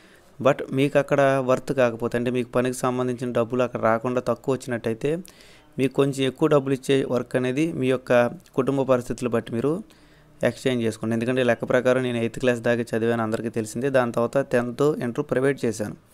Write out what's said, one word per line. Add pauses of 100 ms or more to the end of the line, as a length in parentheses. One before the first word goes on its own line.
(420)
But
మీకు
అక్కడ
వర్త్
కాకపోతే,
అంటే
మీకు
పనికి
సంబంధించిన
డబ్బులు
అక్కడ
రాకుండా
తక్కువ
వచ్చినట్టయితే, (600)
మీకు
కొంచెం
ఎక్కువ
డబ్బులు
ఇచ్చే
వర్క్
అనేది
మీ
యొక్క
కుటుంబ
పరిస్థితులు
బట్టి
మీరు (600)
ఎక్స్‌చేంజ్
చేసుకోండి.
ఎందుకంటే
లెక్క
ప్రకారం
నేను
ఎయిత్
క్లాస్
దాకా
చదివాను,
అందరికీ
తెలిసిందే.
దాని
తర్వాత
టెన్త్,
ఇంటర్
ప్రైవేట్
చేశాను. (180)